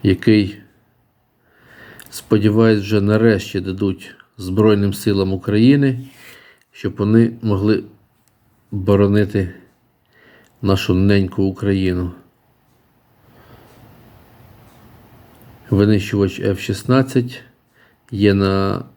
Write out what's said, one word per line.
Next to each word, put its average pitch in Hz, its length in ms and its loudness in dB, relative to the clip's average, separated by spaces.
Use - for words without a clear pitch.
який, 101 540 2
сподіваюсь, 107 720 2
вже 101 200 -2
нарешті 104 580 0
дадуть 95 560 -6
Збройним 101 560 2
силам 98 400 -2
України, 127 720 0
щоб - 240 -10
вони 110 460 2
могли 104 420 0
боронити 101 840 2
нашу 98 320 0
неньку 98 500 0
Україну. 92 680 -2
Винищувач 101 680 0
Ф 98 200 -2
шістнадцять 127 840 -2
є 101 220 2
на 98 500 -2